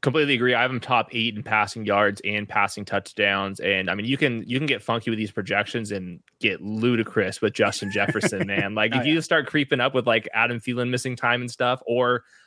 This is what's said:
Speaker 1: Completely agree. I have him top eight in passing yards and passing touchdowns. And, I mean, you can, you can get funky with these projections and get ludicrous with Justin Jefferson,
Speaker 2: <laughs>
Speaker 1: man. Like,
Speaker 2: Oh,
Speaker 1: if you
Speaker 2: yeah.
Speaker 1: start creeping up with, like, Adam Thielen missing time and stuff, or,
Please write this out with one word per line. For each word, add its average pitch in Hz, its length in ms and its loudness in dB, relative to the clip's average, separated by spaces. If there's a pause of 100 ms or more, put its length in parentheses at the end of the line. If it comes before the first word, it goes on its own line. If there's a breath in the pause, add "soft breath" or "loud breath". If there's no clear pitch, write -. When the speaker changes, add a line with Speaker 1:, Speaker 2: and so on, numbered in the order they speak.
Speaker 1:
Completely 143 340 2
agree. 123 180 4
I 117 80 4
have 131 100 2
him 123 80 -2
top 117 320 2
eight 113 240 -2
in 104 80 -8
passing 107 420 0
yards 101 380 2
and 104 240 -4
passing 101 380 0
touchdowns. 98 760 -2
And, 95 300 0
I 92 60 0
mean, 104 100 -4
you 131 120 0
can, 123 300 0
you 123 100 -2
can 147 80 -2
get 127 160 -2
funky 117 280 -2
with 110 100 -2
these 104 120 -4
projections 104 600 -2
and 92 300 -8 (180)
get 95 220 0
ludicrous 107 800 0
with 107 120 2
Justin 101 380 0
Jefferson, 101 560 0
Speaker 2:
<laughs> - 0 -
Speaker 1:
man. 101 280 -2
Like, 107 200 0
Speaker 2:
Oh, 131 60 0
Speaker 1:
if 127 40 -2
you 151 100 2
Speaker 2:
yeah. 165 40 2
Speaker 1:
start 156 280 0
creeping 143 340 0
up 135 120 2
with, 123 140 0
like, 113 260 2
Adam 120 260 2
Thielen 123 300 -2
missing 123 280 -2
time 123 240 2
and 120 100 -8
stuff, 127 340 0
or, 123 380 2 (240 soft breath)